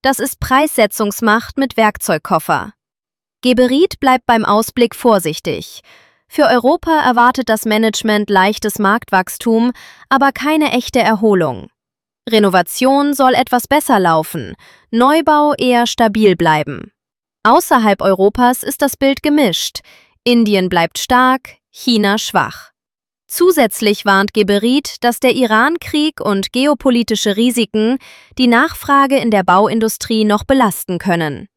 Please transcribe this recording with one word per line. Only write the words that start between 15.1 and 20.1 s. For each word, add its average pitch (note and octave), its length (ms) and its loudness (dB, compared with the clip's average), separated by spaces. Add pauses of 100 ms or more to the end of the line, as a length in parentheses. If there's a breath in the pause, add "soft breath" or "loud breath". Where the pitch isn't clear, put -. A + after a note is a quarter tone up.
eher A#3+ 280 2
stabil G#3+ 500 2
bleiben. D#3 540 -2 (520)
Außerhalb A3+ 580 2
Europas G3+ 640 2
ist - 180 -8
das C#4 160 -2
Bild C4+ 260 0
gemischt. D4 580 -2 (420 soft breath)